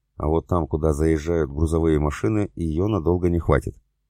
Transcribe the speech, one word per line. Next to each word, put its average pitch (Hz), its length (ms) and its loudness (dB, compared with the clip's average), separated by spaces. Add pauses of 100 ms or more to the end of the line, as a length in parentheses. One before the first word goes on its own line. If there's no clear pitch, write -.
(160)
А - 120 -4
вот 80 180 0
там, 85 220 0
куда 78 240 0
заезжают 80 580 0
грузовые 80 480 2
машины, 104 560 -2
ее 82 320 -2
надолго 90 420 0
не 85 120 0
хватит. - 360 0 (340)